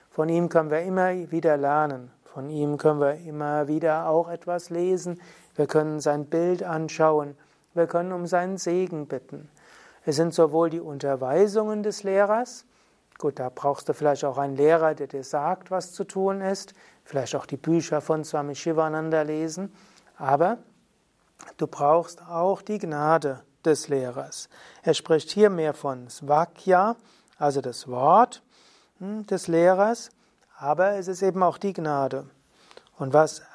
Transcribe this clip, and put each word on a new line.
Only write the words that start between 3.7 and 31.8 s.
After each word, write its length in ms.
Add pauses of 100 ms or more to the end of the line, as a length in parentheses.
auch 220
etwas 400
lesen. 500 (360)
Wir 120
können 320
sein 260
Bild 380
anschauen. 720 (380)
Wir 140
können 260
um 140
seinen 300
Segen 500
bitten. 420 (560)
Es 100
sind 180
sowohl 360
die 100
Unterweisungen 1040
des 200
Lehrers, 600 (560)
gut, 160
da 160
brauchst 340
du 60
vielleicht 320
auch 140
einen 160
Lehrer, 400
der 100
dir 180
sagt, 460
was 240
zu 100
tun 380
ist, 320 (300)
vielleicht 320
auch 100
die 120
Bücher 440
von 220
Swami 320
Shivananda 640
lesen, 500 (460)
aber 400 (1000)
du 100
brauchst 560
auch 400
die 160
Gnade 640 (200)
des 260
Lehrers. 600 (320)
Er 140
spricht 340
hier 220
mehr 240
von 340
Svakya, 840 (420)
also 240
das 260
Wort, 540 (560)
hm, 300
des 200
Lehrers, 600 (480)
aber 360
es 140
ist 140
eben 220
auch 160
die 140
Gnade. 520 (720)